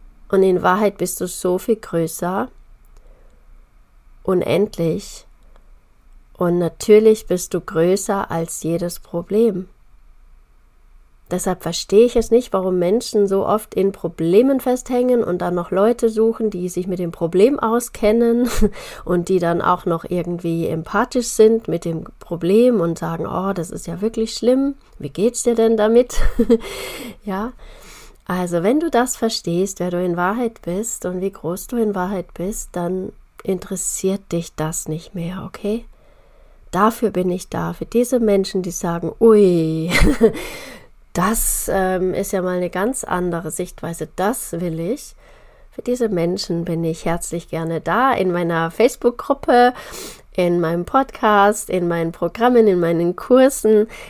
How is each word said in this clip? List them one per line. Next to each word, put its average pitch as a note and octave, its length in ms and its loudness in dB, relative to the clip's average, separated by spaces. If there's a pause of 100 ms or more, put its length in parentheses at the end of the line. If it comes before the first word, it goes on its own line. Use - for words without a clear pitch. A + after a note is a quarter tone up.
(280)
Und F#3+ 140 2
in F#3 200 2
Wahrheit F#3+ 360 2
bist - 220 -4
du F#3 60 -6
so F3+ 320 -2
viel G#3+ 180 -2
größer, F3 720 -4 (1700)
unendlich. F#3 1040 -2 (1080)
Und F3 220 0
natürlich G#3+ 680 4
bist - 280 -4
du F3 60 -2
größer F#3+ 680 0
als E3 320 -6
jedes E3+ 380 -4
Problem. F#3+ 680 -2 (1600)
Deshalb F3+ 320 -4
verstehe G3 440 4
ich A#3 80 -2
es A3+ 160 0
nicht, B3 220 2
warum F#3 260 0
Menschen G3+ 480 0
so G3 180 0
oft - 300 -2
in G3 160 2
Problemen G3 720 2
festhängen B3 640 0
und F3 140 -4
dann F3+ 180 -2
noch E3+ 160 -4
Leute A3+ 360 2
suchen, A3 420 0
die F3+ 180 -6
sich F3+ 180 -6
mit F#3 140 -4
dem E3+ 100 -4
Problem F#3 480 2
auskennen A#3 920 2 (280)
<laughs> - 280 -18
und F3 240 -2
die F#3 120 2
dann E3+ 200 0
auch - 260 0
noch E3+ 220 -2
irgendwie E3+ 600 -4
empathisch A3 600 -2
sind A3+ 380 4
mit E3+ 180 -4
dem E3 200 -6 (160)
Problem G3+ 600 2
und E3+ 180 -2
sagen, E3 280 -6
„Oh, F#3+ 260 -4
das F3+ 180 -6
ist - 180 -12
ja E3+ 120 -10
wirklich A3 340 -4
schlimm. C4+ 400 2 (260)
Wie C#3+ 100 -10
geht's A3+ 320 -2
dir A#3+ 140 2
denn A3+ 200 4
damit?“ A3+ 380 4 (240)
<laughs> A3+ 220 4 (640)
Ja, G#3 280 -6 (760)
also F3 340 -2
wenn A#3 160 2
du E4 100 -2
das B3 280 0
verstehst, F#3+ 640 -4
wer F3+ 100 -4
du F3 100 -2
in F3+ 160 -2
Wahrheit A3+ 460 -2
bist G3 440 -6
und F3+ 140 -6
wie G3 120 -4
groß F3 340 -8
du B3 100 -6
in G#3+ 200 0
Wahrheit F#3 380 -6
bist, F#3 380 -8
dann F#3 380 -4 (320)
interessiert - 880 -6
dich E3+ 240 -6
das D#3 320 -6
nicht D#3+ 300 -10
mehr, F3+ 280 -8
okay? G#3 420 -8 (840)
Dafür G#3 400 0
bin F3+ 200 -2
ich F3+ 180 -6
da, E3+ 240 -6
für - 140 -8
diese A#3+ 340 2
Menschen, G3 420 2
die F3 80 -6
sagen, E3+ 480 -4
„Ui, F3 760 6
<laughs> - 1160 0
das, - 600 -2
ähm, F#3 400 0
ist G3 200 -4
ja F#3+ 100 -2
mal F3+ 140 -2
eine F3+ 120 -2
ganz G3 360 -4
andere F3 460 -4
Sichtweise, E3+ 680 -10
das G#3 360 -4
will E3 280 -6
ich.“ G3 340 -8 (560)
Für - 120 -16
diese B3 260 -2
Menschen F3 560 -2
bin E3 200 -4
ich E3 200 -4
herzlich E3+ 440 -4
gerne E3 320 -6
da A#3 320 0
in F#3 200 0
meiner E3+ 380 0
Facebook-Gruppe, B3 1000 2 (640)
in F3 260 2
meinem E3+ 240 0
Podcast, G#3 840 2
in F3 180 0
meinen E3 240 -2
Programmen, A3+ 540 4
in F#3 140 4
meinen E3+ 360 2
Kursen. A3+ 720 4 (200)